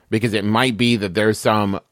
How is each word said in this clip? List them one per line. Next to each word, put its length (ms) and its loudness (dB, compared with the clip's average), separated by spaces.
Because 220 -2
it 120 -2
might 340 0
be 180 2
that 160 -4
there's 260 0
some 420 0